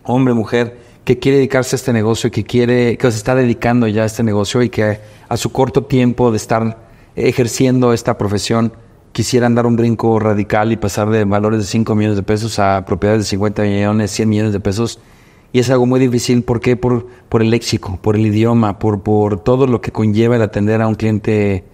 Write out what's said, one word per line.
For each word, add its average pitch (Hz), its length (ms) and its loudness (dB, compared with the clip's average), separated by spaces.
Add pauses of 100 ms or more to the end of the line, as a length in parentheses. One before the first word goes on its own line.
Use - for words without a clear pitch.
hombre, 127 320 0
mujer, 117 420 -2 (280)
que 123 140 2
quiere 139 200 2
dedicarse 131 360 0
a 127 40 -4
este 123 160 -2
negocio, 113 360 0
que 104 140 -4
quiere, 120 540 0
que 131 120 2
se 110 60 -4
está 127 180 -2
dedicando 120 540 2
ya 107 140 0
a 110 40 2
este 107 160 -4
negocio 104 400 0
y 120 60 0
que 107 320 -2 (260)
a 120 120 -4
su - 140 -4
corto 131 320 0
tiempo 123 480 2
de 110 40 -2
estar 113 400 -2 (380)
ejerciendo 127 800 2
esta 120 240 -2
profesión, 110 540 -2 (400)
quisieran 120 420 0
dar 120 120 2
un 120 100 2
brinco 113 420 2
radical 107 540 0
y 110 40 0
pasar 104 320 -2
de 110 160 2
valores 104 360 0
de 104 40 -4
cinco 110 300 -2
millones 107 220 0
de 98 60 -2
pesos 107 360 -4
a 98 260 0
propiedades 104 380 0
de - 80 -4
cincuenta 104 320 -2
millones, 104 480 0
cien 113 180 -2
millones 107 240 0
de 98 80 -4
pesos. 104 380 -4 (540)
Y 123 80 2
es 120 100 0
algo 123 160 4
muy 127 120 2
difícil, 123 440 2
¿por 120 180 -2
qué? 123 160 0
Por, 123 300 -2 (240)
por 117 100 0
el 113 100 2
léxico, 113 520 -4
por 107 140 0
el 107 100 2
idioma, 107 520 2
por, 107 240 -2
por 104 380 0
todo 131 260 2
lo 120 140 0
que - 100 -8
conlleva 110 460 2
el 113 60 2
atender 104 400 0
a 110 40 0
un 110 100 -2
cliente 104 760 -2